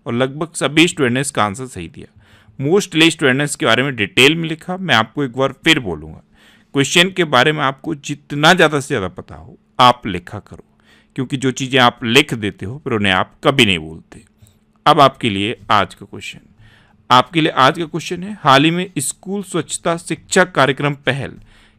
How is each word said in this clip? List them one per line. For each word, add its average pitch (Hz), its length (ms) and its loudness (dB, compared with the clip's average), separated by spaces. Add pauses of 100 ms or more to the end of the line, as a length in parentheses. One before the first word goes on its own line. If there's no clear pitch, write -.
और 127 80 -8
लगभग 139 420 -4
सभी 156 320 2
स्टूडेंट्स 131 440 -2
का 113 140 -2
आंसर 113 220 -8
सही 85 200 -14
दिया। - 260 -20 (460)
Mostly 160 520 2
स्टूडेंट्स 143 440 0
के 156 100 -4
बारे 120 180 2
में 139 120 -4
डिटेल 120 400 2
में 165 140 -6
लिखा, 170 280 -10
मैं 170 180 -2
आपको 110 280 0
एक 120 140 -8
बार 135 160 0 (120)
फिर 156 140 2
बोलूँगा, 80 420 -10 (540)
क्वेश्चन 175 360 0
के 180 140 -2
बारे 147 260 2
में 151 100 -4
आपको 139 340 -6
जितना 143 580 0
ज़्यादा 156 260 2
से 135 80 -10
ज़्यादा 104 220 -4
पता - 260 -20
हो 80 220 -20 (220)
आप 123 280 4
लिखा 92 320 -8
करो, - 240 -20 (520)
क्योंकि 135 220 -6
जो 123 140 -2
चीज़ें 131 280 -2
आप 120 240 4
लिख 127 300 2
देते 104 320 -8
हो 117 180 -12
फिर 127 100 -6
उन्हें 101 200 0
आप 95 300 -2
कभी 135 220 4
नहीं 92 140 0
बोलते। 80 440 -18 (640)
अब 151 160 2
आपके 135 280 0
लिए 101 280 -4 (140)
आज 98 240 0
का 101 100 -20
क्वेश्चन, - 340 -18 (720)
आपके 127 320 4
लिए 160 100 2
आज 135 280 4
का 170 60 -6
क्वेश्चन 175 380 -10
है, 202 180 -12
हाल 139 220 4
ही 165 80 2
में 180 180 -4 (100)
स्कूल 190 440 -8
स्वच्छता 170 540 -6
शिक्षा - 480 0
कार्यक्रम 143 500 0
पहल 139 420 -6 (420)